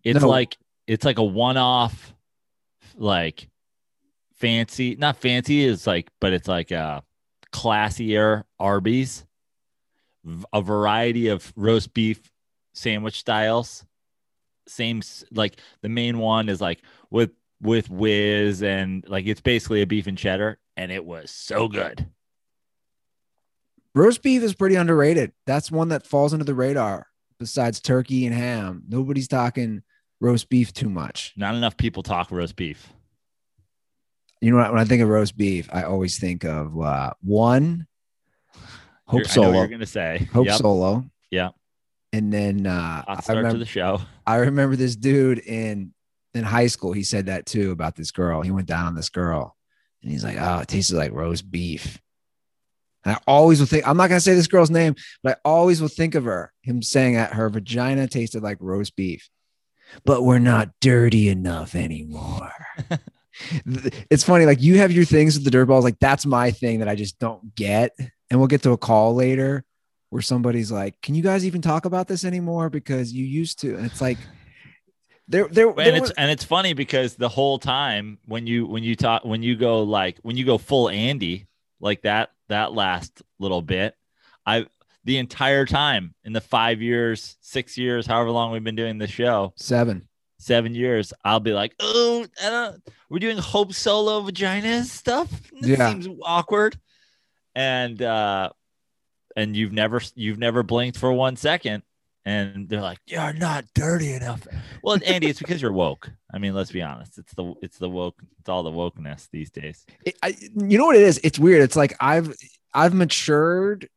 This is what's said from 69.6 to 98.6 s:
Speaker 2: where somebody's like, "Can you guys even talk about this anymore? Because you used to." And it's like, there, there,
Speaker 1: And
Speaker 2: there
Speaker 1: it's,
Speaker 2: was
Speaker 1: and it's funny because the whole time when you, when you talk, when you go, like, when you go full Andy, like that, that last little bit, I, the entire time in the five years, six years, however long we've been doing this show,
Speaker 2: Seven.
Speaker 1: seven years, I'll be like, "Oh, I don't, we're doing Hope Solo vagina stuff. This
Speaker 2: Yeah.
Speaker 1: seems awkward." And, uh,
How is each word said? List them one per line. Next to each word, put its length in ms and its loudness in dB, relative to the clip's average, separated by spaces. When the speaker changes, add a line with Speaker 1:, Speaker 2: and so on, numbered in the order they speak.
Speaker 2:
where 120 -6
somebody's 480 0
like, 320 -6
"Can 140 -4
you 80 0
guys 220 0
even 160 -4
talk 240 -2
about 240 -4
this 160 -6
anymore? 440 -4
Because 440 -4
you 100 -6
used 380 -6
to." 160 -4
And 80 -6
it's 160 -8
like, 160 -2
there, 180 2
there, 220 6
Speaker 1:
And 80 -2
Speaker 2:
there 160 6
Speaker 1:
it's, 80 4
Speaker 2:
was 100 -2
Speaker 1:
and 180 0
it's 140 -2
funny 300 0
because 420 -2
the 140 -2
whole 280 0
time 680 -4
when 200 -8
you, 200 0
when 180 -8
you 140 -2
talk, 260 0
when 200 -4
you 120 0
go, 280 2
like, 400 -2
when 120 -8
you 80 -4
go 140 2
full 320 0
Andy, 580 -4
like 220 -2
that, 300 0
that 240 -2
last 480 -4
little 220 -2
bit, 340 -4
I, 200 0
the 140 0
entire 460 0
time 480 -2
in 80 -12
the 80 -4
five 400 0
years, 580 -2
six 380 -10
years, 280 -2
however 260 2
long 200 -2
we've 100 -6
been 140 -8
doing 220 -6
this 140 -8
show, 440 0
Speaker 2:
Seven. 500 -2
Speaker 1:
seven 380 0
years, 380 -2
I'll 160 2
be 140 -2
like, 260 -4
"Oh, 460 0
I 60 -2
don't, 340 -6
we're 100 -6
doing 180 -4
Hope 360 -2
Solo 460 0
vagina 640 -2
stuff. 460 -4
This 180 4
Speaker 2:
Yeah. 120 4
Speaker 1:
seems 180 -8
awkward." 540 0
And, 440 -4
uh, 480 -2